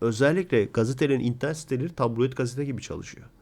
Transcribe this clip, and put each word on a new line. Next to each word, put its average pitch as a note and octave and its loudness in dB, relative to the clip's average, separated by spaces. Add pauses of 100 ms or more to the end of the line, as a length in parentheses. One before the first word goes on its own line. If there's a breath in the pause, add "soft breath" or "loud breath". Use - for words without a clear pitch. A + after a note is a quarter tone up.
özellikle B2+ 4
gazetelerin B2+ 2
internet B2 -2
siteleri D#3 -4
tabloid A#2+ 0
gazete B2+ -4
gibi C3 -6
çalışıyor. - -12 (160)